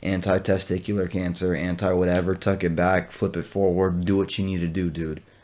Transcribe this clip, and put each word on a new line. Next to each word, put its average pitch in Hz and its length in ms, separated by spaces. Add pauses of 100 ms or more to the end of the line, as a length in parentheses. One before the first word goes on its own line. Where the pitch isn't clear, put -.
anti-testicular 92 1080
cancer, 90 440
anti-whatever, 90 840
tuck 98 280
it 85 120
back, 90 360
flip 95 260
it 82 80
forward, 90 600
do 98 120
what 95 220
you 98 60
need 95 160
to 87 60
do, 87 220
dude. 78 320 (220)